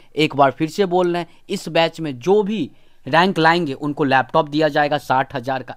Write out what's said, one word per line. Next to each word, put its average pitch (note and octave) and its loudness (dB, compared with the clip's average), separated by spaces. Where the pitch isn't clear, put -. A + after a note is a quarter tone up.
एक D3+ 0
बार C#3 4
फिर D#3 -4
से G3 -2
बोल F3+ 0
रहे F3 -4
हैं, E3 -12
इस F#3 -8
बैच E3 0
में D3 -8
जो G3 2
भी F#3+ -4
रैंक E3 2
लाएंगे D#3+ 2
उनको D3 -4
लैपटॉप C3+ 2
दिया D3+ 0
जाएगा D3 0
साठ C3+ -2
हजार C3 -6
का। - -16